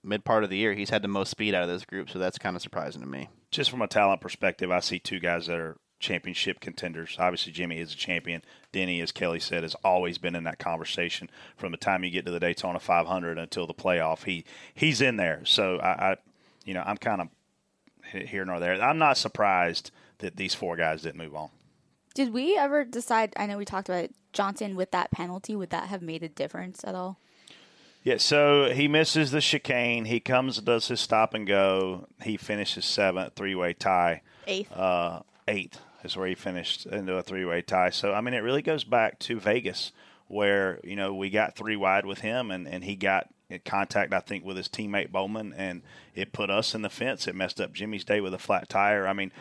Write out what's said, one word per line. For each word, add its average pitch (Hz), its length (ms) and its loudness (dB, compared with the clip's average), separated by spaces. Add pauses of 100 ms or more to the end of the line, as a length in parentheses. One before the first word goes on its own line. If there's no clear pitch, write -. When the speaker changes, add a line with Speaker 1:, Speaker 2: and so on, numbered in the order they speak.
Speaker 1:
mid 101 220 -2
part 110 180 4
of 98 60 -2
the 95 80 -2
year, 104 160 2
he's 101 160 -4
had 107 140 0
the 101 40 -4
most 98 220 0
speed 107 240 -2
out 90 80 4
of 87 80 0
this 90 160 -4
group. 92 240 -8
So - 80 -10
that's 92 220 -2
kinda 92 200 -4
surprising 73 420 -8
to 65 60 -10
me. 67 220 -10 (220)
Speaker 2:
Just 143 180 0
from 123 140 -2
a 101 40 0
talent 98 340 4
perspective, 90 500 -2
I 90 80 4
see 92 180 -2
two 92 220 -6
guys 85 260 0
that 85 140 -2
are 80 180 -8 (220)
championship 92 600 -4
contenders. 82 600 -10
Obviously, 90 320 0
Jimmy 85 280 -6
is 82 140 -8
a - 40 -12
champion. 85 440 -4 (300)
Denny, 90 300 -2
as 82 100 -4
Kelly 85 280 -2
said, 85 220 -2
has 82 220 -6
always 90 340 2
been 85 180 -4
in 82 100 -6
that 82 120 -6
conversation 85 720 -4 (280)
from 92 140 -8
the 82 60 -8
time 92 260 0
you 90 60 -2
get 87 160 -4
to 90 60 -4
the 87 80 -2
Daytona 87 400 -2
five 85 260 4
hundred 85 320 -2
until 85 300 -6
the 80 80 -8
playoff. 80 480 0
He, 87 220 -4 (280)
he's 143 280 2
in 123 160 4
there. 82 280 2
So, 92 320 4
I, 92 360 2
I, - 20 2 (500)
you 98 80 -8
know, 90 100 -4
I'm 104 140 -2
kinda 92 320 -2 (800)
he-, 95 140 -8
here 95 200 -6
nor 90 140 -4
there. 90 220 2
I'm 143 160 4
not 147 200 4
surprised 92 720 2 (280)
that 95 180 -8
these 95 180 -2
four 87 200 -4
guys 80 280 0
didn't 78 140 -6
move 76 180 -12
on. 76 140 -10 (680)
Speaker 3:
Did 254 180 0
we 311 240 0
ever 285 280 2
decide, 233 520 0
I 202 80 -2
know 202 120 -6
we 202 80 -6
talked 190 220 -6
about 180 180 -2
it, - 100 -14 (180)
Johnson 202 420 -2
with 185 160 -2
that 180 200 0
penalty, 180 440 -6
would 185 140 -4
that 165 200 -4
have 196 120 -8
made 160 220 -8
a 160 60 -8
difference 180 540 -8
at 190 120 -6
all? 185 240 -8 (840)
Speaker 2:
Yeah, 120 140 2
so 143 560 8
he 143 140 4
misses 151 440 4
the 147 100 4
chicane. 120 640 2
He 117 140 2
comes, 127 400 2
does 117 280 2
his 120 140 0
stop 110 320 4
and 107 120 -4
go. 95 640 4 (160)
He 110 120 -2
finishes 104 500 -4
seventh, 92 500 2
three-way 92 380 -2
tie. 87 480 2 (260)
Speaker 4:
Eighth. 196 280 -4
Speaker 2:
Uh, 87 460 0 (260)
eighth 98 320 -6 (240)
is - 140 -10
where 95 100 -2
he 92 80 -2
finished - 520 -6
into 92 280 -4
a 90 60 0
three-way 90 400 -2
tie. 92 280 2
So, 101 240 0
I 104 80 0
mean, 123 120 -4
it 120 60 0
really 127 220 0
goes 151 220 -2
back 110 360 2
to 113 200 -4
Vegas 104 520 0 (360)
where, 101 560 2
you 98 120 -10
know, 98 180 -2
we 98 160 -4
got 104 260 2
three 107 200 -4
wide 98 300 4
with 98 140 -6
him, 113 320 -2
and, 90 160 -6
and 90 160 -8
he 98 120 -6
got 95 320 2 (220)
in 90 160 -10
contact, 98 480 0
I 90 60 2
think, 92 260 -6
with 95 120 -6
his 92 120 -6
teammate 101 420 -4
Bowman, 101 460 -4
and 90 240 -6 (340)
it 95 180 -6
put 101 160 -4
us 107 240 0
in 113 80 -6
the 101 80 -4
fence. - 380 -4
It 92 80 -6
messed 92 260 -4
up 95 120 -6
Jimmy's 104 320 -8
day 104 160 2
with 95 120 -4
a 90 60 -8
flat - 300 0
tire. 101 380 2
I 98 60 2
mean, 95 280 -2